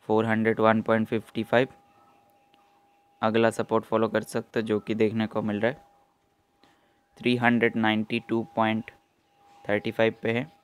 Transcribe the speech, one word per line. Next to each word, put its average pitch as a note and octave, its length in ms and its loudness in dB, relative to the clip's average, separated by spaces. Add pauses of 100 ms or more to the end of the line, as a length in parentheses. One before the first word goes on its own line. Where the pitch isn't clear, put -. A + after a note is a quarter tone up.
फ़ोर A2 160 2
हंड्रेड A2+ 340 0
वन A2 220 4
पॉइंट A2+ 260 0
फ़िफ़्टी A2+ 360 -6
फ़ाइव। B2+ 240 2 (1500)
अगला A2+ 300 2
support A2+ 340 -2
follow A2 220 0
कर G#2+ 160 -2
सकते - 360 -6
हो, A2 60 -4
जो A2 140 -2
कि G#2+ 160 -6
देखने A2 320 0
को A2 140 -4
मिल G#2 180 -4
रहा A#2 120 0
है C3+ 120 -14 (1300)
थ्री B2 200 0
हंड्रेड A#2 400 2
नाइंटी A2 440 -2
टू A2+ 240 -4 (100)
पॉइंट A2 360 -2 (760)
थर्टी G#2 260 -4
फ़ाइव A2+ 320 0
पे A2+ 80 -2
है। B2+ 200 -4 (120)